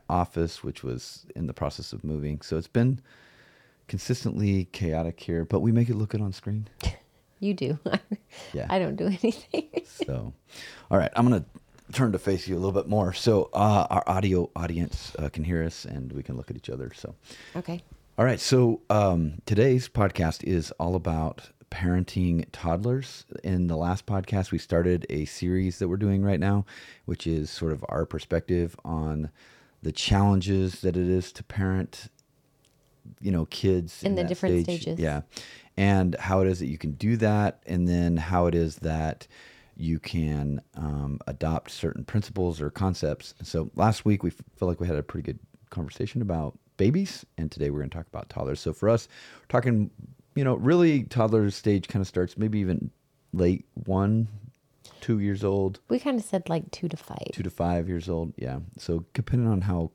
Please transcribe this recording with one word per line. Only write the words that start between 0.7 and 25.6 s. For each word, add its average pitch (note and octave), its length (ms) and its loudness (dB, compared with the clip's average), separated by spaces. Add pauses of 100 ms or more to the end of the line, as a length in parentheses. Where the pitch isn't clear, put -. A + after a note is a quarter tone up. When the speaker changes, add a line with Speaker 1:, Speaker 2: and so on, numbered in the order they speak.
Speaker 1:
was - 420 -10 (100)
in E2 120 -4
the B1+ 60 -8
process - 380 -6
of - 120 -10
moving. D2 380 -4
So - 160 -4
it's D#2+ 100 -6
been A#2+ 340 0 (840)
consistently G2+ 840 0
chaotic E2 480 -2
here, E2+ 260 -4
but G2+ 160 0
we A2+ 100 4
make A#2 180 4
it A#2 60 -2
look G#2 140 -2
good G#2+ 120 -4
on G2 120 -4
screen. G#2 340 -6 (160)
Speaker 2:
<laughs> - 100 -2 (480)
You G3+ 120 0
do. D3 300 -2
<laughs> - 60 -4 (640)
Speaker 1:
Yeah. - 160 -6
Speaker 2:
I F#3+ 100 2
don't D3 160 -2
do E3+ 100 -2
<laughs> - 20 0
anything. A3+ 600 -2 (180)
Speaker 1:
So, - 480 -8 (560)
all F#2 80 4
right, - 180 2
I'm A#2+ 120 6
gonna A2 160 4 (480)
turn A#2+ 220 2
to F#2 60 0
face F#2+ 280 0
you F#2 80 -2
a E2+ 40 0
little F#2+ 120 0
bit F#2+ 160 0
more F#2+ 260 2
so, - 400 4
uh, G2+ 360 4
our - 180 2
audio F#2 480 2
audience, E2+ 640 -4
uh, D2+ 100 -2
can D#2 140 -6
hear E2+ 200 0
us E2 220 -6
and B1+ 280 -8
we C#2 100 -8
can B1+ 140 -8
look - 120 -10
at - 60 -10
each - 140 -14
other. B1+ 260 -8
So, - 180 -14 (420)
Speaker 2:
Okay. F3 280 -10 (340)
Speaker 1:
all G#2+ 80 4
right. A#2+ 140 2
So, B2 500 4
um, F2+ 560 4
today's B2+ 440 4
podcast G2 560 0
is E2+ 340 0
all E2+ 160 0
about D#2+ 540 -2 (200)
parenting F2+ 840 0
toddlers. A2+ 720 -2 (180)
In F2+ 240 2
the E2 100 0
last F2 280 -2
podcast, G2 460 -2
we E2+ 60 0
started F2 520 0
a D2+ 160 -4
series F2+ 540 -2